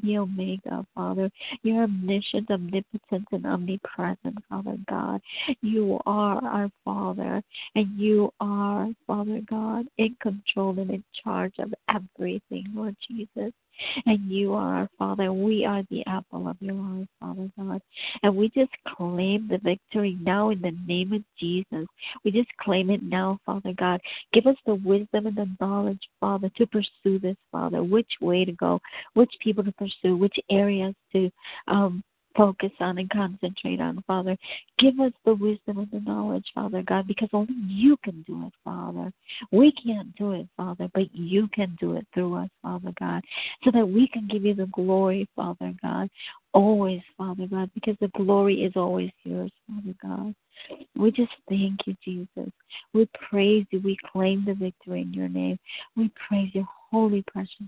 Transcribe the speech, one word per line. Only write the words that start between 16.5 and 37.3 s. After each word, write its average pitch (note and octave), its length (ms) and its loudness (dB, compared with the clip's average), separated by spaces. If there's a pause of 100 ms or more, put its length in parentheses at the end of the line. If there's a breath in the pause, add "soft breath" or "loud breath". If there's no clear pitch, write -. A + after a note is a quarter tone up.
your G3 160 -6
eye, F#3+ 300 -8 (140)
Father F#3 380 -8
God. G3 220 -6 (420 loud breath)
And G3+ 140 4
we G#3+ 140 4
just C4+ 220 2 (140)
claim F#3+ 600 -2
the F#3 100 0
victory G3 640 -2
now G3 300 2
in G3 100 -2
the F3 160 -2 (100)
name F3+ 260 0
of G#3+ 100 0 (160)
Jesus. E3+ 480 -2 (380 loud breath)
We G#3+ 60 2
just A#3 280 2
claim F#3+ 320 2
it G#3 120 0
now, F#3+ 440 -2
Father G3 260 -4
God. F3+ 280 0 (320 loud breath)
Give A#3 140 8
us C4+ 100 8 (100)
the G#3+ 80 4
wisdom G3+ 520 2
and G#3+ 100 -2
the G#3 120 -2 (120)
knowledge, G3+ 420 0 (180)
Father, G3 360 0
to A#3 100 6
pursue G3 520 0
this, G3 180 -2 (140)
Father, E3+ 320 -2
which G#3 280 2 (100)
way F3+ 240 4
to F#3 80 -2
go, F3 280 0 (340 loud breath)
which A#3+ 180 8 (100)
people G#3 220 0
to G3 80 -2
pursue, F#3 440 0
which G3 200 2 (140)
areas G3 440 2 (180)
to, F#3 180 2 (360 loud breath)
um, G3 360 2 (340)
focus G3 340 6 (100)
on F3+ 180 -2
and F#3+ 120 -4
concentrate F#3 680 -2
on, E3 260 -4
Father. F#3 300 0 (420 loud breath)
Give C4 220 6
us B3+ 120 2 (120)
the A3 100 6
wisdom G#3 440 -2
and G#3 120 -6
the G#3 100 -6
knowledge, G#3 540 -4
Father G3 280 -4
God, F#3+ 240 0
because G3+ 260 -2